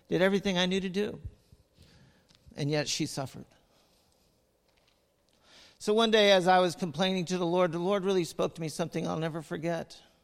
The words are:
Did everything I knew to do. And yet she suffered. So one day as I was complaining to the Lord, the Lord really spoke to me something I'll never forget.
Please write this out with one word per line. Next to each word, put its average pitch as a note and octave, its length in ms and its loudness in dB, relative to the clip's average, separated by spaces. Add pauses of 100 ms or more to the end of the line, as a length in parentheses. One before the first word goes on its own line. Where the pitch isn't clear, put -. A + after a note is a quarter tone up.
Did E3 140 0
everything G3 340 0
I F3+ 100 2
knew F#3 120 0
to F#3+ 100 -4
do. G3+ 300 -6 (1400)
And C#3+ 140 -4
yet D3+ 160 -2
she - 180 -4
suffered. - 420 -10 (2250)
So G#3 120 0
one A3 200 4
day G#3 180 8
as F#3 160 6
I F#3 140 6
was F3+ 160 0
complaining F#3 500 -2
to F3+ 120 -2
the F3 80 -2
Lord, F3+ 260 2
the E3+ 80 -4
Lord F#3+ 240 0
really F#3+ 180 2
spoke D#3+ 320 -4
to - 60 -12
me D#3+ 80 -6
something E3 400 -6
I'll E3+ 100 -4
never D#3+ 240 -6
forget. E3 540 -8 (280)